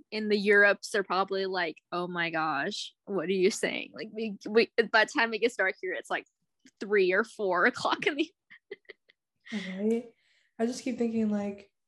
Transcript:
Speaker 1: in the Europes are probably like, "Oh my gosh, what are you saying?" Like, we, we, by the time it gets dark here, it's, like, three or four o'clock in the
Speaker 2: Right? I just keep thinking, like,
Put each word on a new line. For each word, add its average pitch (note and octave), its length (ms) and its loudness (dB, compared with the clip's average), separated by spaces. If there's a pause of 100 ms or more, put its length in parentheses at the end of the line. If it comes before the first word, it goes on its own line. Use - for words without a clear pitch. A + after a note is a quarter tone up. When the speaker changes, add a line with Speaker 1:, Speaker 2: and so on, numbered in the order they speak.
(100)
Speaker 1:
in G#3+ 180 -4
the G#3 80 4
Europes G3+ 580 6
are G3+ 80 2
probably F#3+ 440 -2
like, F3+ 300 -4 (160)
"Oh F3 140 -2
my E3+ 240 -4
gosh, D#3+ 640 -4 (120)
what F3+ 220 -4
are F#3+ 40 0
you F#3+ 180 4
saying?" - 440 -4
Like, - 180 -12
we, A3 240 -8 (120)
we, A3+ 220 2 (220)
by G#3+ 120 4
the G#3 120 -2
time A3+ 180 0
it G3+ 60 -6
gets A3+ 160 0
dark F#3 240 0
here, F#3 120 -6
it's, - 180 -10
like, E3+ 160 -6 (540)
three G3 320 2
or G3+ 120 2
four F#3 420 0
o'clock - 400 -2
in D#4+ 100 0
the D#4 140 -2 (1200)
Speaker 2:
Right? G#3 520 -2 (540)
I A3+ 80 0
just B3 160 -6
keep B3 160 -6
thinking, A3+ 320 0
like, G3+ 400 -6 (180)